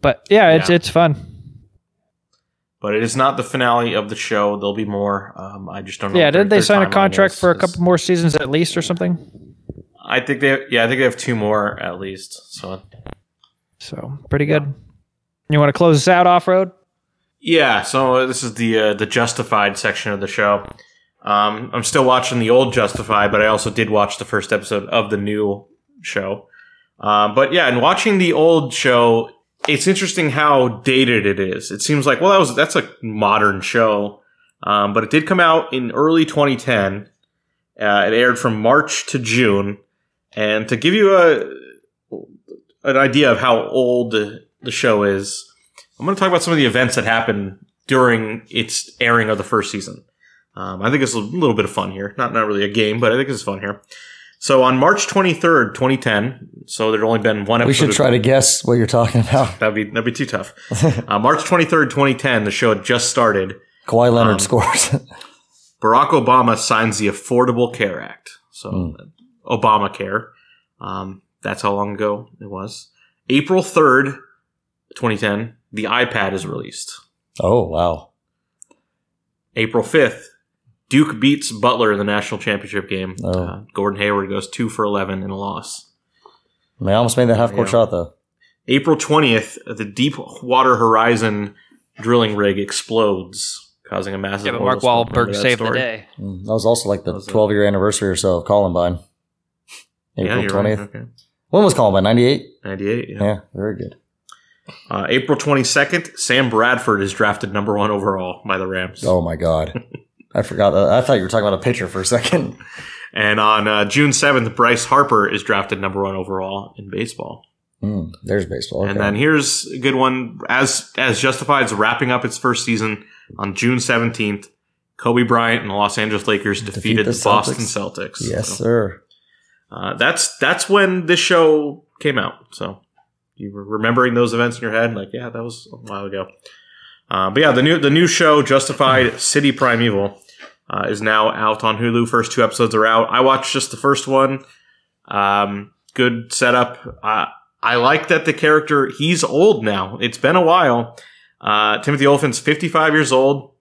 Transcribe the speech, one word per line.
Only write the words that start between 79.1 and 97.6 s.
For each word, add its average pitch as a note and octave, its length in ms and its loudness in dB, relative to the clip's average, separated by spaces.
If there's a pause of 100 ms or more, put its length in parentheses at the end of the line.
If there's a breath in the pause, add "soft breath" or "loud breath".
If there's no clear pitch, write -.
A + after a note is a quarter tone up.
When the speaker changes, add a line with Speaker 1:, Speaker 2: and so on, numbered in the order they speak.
Speaker 2:
April A2+ 280 -2
fifth, - 460 0 (600)
Duke C3 300 2
beats C#3 320 0
Butler A#2 400 2
in G2+ 60 0
the G2+ 60 -2
national G#2 360 -4
championship G2+ 500 -6
game. F#2+ 340 -8
Speaker 3:
Oh. F#2 80 -6
Speaker 2:
Uh, F#2 300 -6 (120)
Gordon G2+ 260 -4
Hayward G2+ 300 -2
goes G2 200 -8
two A#2 200 -6
for A2 160 -4
eleven G2 380 -4
in G2 60 -10
a G2 80 -10
loss. - 540 -12 (880 soft breath)
Speaker 3:
They F#2+ 120 0
almost A#2 240 2
made B2+ 120 4
that A2+ 80 4
half-court A2+ 300 0
Speaker 2:
Yeah. - 40 -4
Speaker 3:
shot, A#2 200 2
though. E2+ 220 -6 (540)
Speaker 2:
April C#3 280 2
twentieth, D3 720 0
the A2 200 -10
Deepwater B2+ 920 0
Horizon A2 800 2 (420 soft breath)
drilling A2 380 2
rig G2+ 240 0
explodes, G2+ 1120 -4 (140)
causing G2 260 -6
a G2 40 -8
massive G2 300 -6
Speaker 1:
Yeah, C3+ 60 -2
but A#2 80 -6
Speaker 2:
oil - 60 -2
Speaker 1:
Mark B2 120 0
Speaker 2:
spill. B2 120 2 (140)
Remember - 60 -14 (140)
Speaker 1:
Wahlberg G2+ 80 -6
Speaker 2:
that G2+ 80 -4
Speaker 1:
saved A#2+ 200 0
the A2+ 40 -4
Speaker 2:
story? A#2+ 140 -2
Speaker 1:
day. A2+ 260 -6 (140)
Speaker 3:
Mm, G2 260 -12
that G#2+ 80 -2
was A2 120 0
also, A2+ 220 2
like, G2 160 -2
the F2 80 -4
Speaker 2:
That F#2 40 -6
was F#2+ 120 -14
a - 40 -16
Speaker 3:
twelve-year G#2 340 2